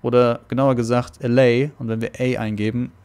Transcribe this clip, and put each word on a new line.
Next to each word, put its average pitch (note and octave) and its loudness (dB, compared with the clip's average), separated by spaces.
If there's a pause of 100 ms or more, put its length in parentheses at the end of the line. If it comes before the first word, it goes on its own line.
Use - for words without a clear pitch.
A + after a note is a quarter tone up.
Oder A#2+ 2
genauer C3 0
gesagt, A#2+ -2
Allay. B2+ 2
Und A#2+ -10
wenn A2+ -4
wir A2+ -8
A B2+ -2
eingeben A2 -4 (140)